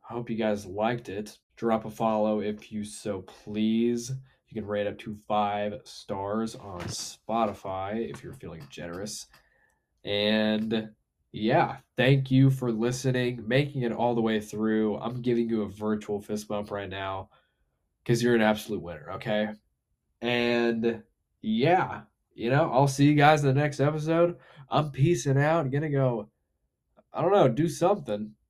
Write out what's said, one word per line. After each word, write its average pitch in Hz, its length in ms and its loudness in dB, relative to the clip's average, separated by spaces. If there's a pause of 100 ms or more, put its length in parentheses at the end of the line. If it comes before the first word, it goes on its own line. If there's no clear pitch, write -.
I 117 40 -10
hope 120 160 -6
you 113 60 -4
guys 107 300 -2
liked 107 440 -2
it. 104 280 -10 (180)
Drop 113 300 0
a 110 60 -10
follow 107 500 0
if 104 300 -8
you 107 120 -8
so 101 380 -8
please. 113 880 -2 (360)
You - 140 -16
can 95 40 -8
rate 104 220 -2
up 101 120 -6
to 107 160 -10 (120)
five 104 560 -2
stars 104 720 -6
on 92 260 -12
Spotify 101 1300 -4
if - 140 -14
you're - 100 -14
feeling 82 360 -14
generous. - 580 -12 (760)
And, 107 880 0 (400)
yeah, 123 460 2 (200)
thank 131 340 4
you 135 180 8
for 127 220 0
listening, 123 760 -2
making 139 360 0
it 113 80 -2
all 117 240 0
the 117 60 0
way 110 200 0
through. 110 560 0
I'm 120 240 -8
giving 117 280 0
you 107 140 0
a 98 60 -6
virtual 104 520 -4
fist 104 260 -8
bump 104 240 -6
right 101 180 -8
now 95 400 -8 (760)
'cause 120 180 2
you're 120 120 4
an 113 60 4
absolute 107 400 2
winner, 80 320 -12
okay? 107 400 -2 (680)
And, 117 840 0 (380)
yeah, 117 600 0 (300)
you 113 160 -4
know, 143 220 2
I'll 135 160 4
see 139 180 4
you 151 100 6
guys 147 280 6
in 139 100 4
the 143 80 4
next 147 180 -2
episode. 160 580 2 (320)
I'm 147 220 0
peacing 143 480 2
out, 151 320 2
gonna 147 180 -2
go, 127 400 0 (840)
I - 80 -4
don't 175 120 2
know, 180 160 8
do 147 200 0
something. 147 680 -2 (140)